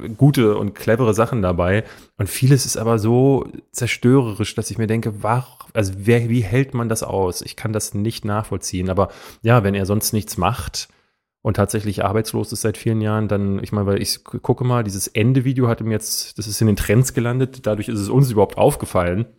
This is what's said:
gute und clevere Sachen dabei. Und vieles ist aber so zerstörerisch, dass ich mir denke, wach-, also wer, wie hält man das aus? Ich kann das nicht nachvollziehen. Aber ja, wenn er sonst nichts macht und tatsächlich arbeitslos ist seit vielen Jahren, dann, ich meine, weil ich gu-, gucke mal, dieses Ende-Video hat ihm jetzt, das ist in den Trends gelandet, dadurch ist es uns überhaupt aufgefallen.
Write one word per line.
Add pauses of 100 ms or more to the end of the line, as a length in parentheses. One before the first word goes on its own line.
(180)
gute
und
clevere
Sachen
dabei. (340)
Und
vieles
ist
aber
so (240)
zerstörerisch,
dass
ich
mir
denke,
wach-,
also
wer,
wie
hält
man
das
aus?
Ich
kann
das
nicht
nachvollziehen.
Aber (340)
ja,
wenn
er
sonst
nichts
macht (540)
und
tatsächlich
arbeitslos
ist
seit
vielen
Jahren,
dann,
ich
meine,
weil
ich
gu-,
gucke
mal,
dieses
Ende-Video
hat
ihm
jetzt,
das
ist
in
den
Trends
gelandet,
dadurch
ist
es
uns
überhaupt
aufgefallen. (100)